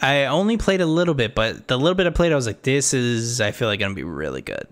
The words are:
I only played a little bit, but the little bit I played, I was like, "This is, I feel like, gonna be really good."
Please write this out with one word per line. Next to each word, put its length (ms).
I 260
only 300
played 240
a 60
little 280
bit, 200
but 340
the 100
little 160
bit 120
I 40
played, 220
I 40
was 100
like, 160
"This 320
is, 460
I 120
feel 160
like, 120
gonna 140
be 100
really 380
good." 300